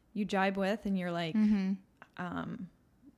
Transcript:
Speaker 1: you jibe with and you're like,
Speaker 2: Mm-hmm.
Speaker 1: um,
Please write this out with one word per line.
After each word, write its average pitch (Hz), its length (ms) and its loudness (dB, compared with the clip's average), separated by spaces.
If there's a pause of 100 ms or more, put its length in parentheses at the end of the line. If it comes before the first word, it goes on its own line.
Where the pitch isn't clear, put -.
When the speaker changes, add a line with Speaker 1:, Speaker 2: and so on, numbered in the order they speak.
(140)
Speaker 1:
you 208 100 0
jibe 190 320 2
with 196 300 0
and 196 120 0
you're 175 140 -2
like, 170 240 -2
Speaker 2:
Mm-hmm. 208 360 4 (440)
Speaker 1:
um, 180 520 -6 (500)